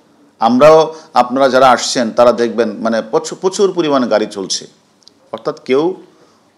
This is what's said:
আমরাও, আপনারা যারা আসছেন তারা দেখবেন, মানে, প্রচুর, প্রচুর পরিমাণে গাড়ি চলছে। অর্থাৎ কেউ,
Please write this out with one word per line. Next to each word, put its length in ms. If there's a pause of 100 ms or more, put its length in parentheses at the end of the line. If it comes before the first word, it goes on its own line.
(400)
আমরাও, 560 (180)
আপনারা 360
যারা 200
আসছেন 420
তারা 200
দেখবেন, 400
মানে, 300
প্রচুর, 400
প্রচুর 320
পরিমাণে 340
গাড়ি 180
চলছে। 420 (640)
অর্থাৎ 340
কেউ, 300 (640)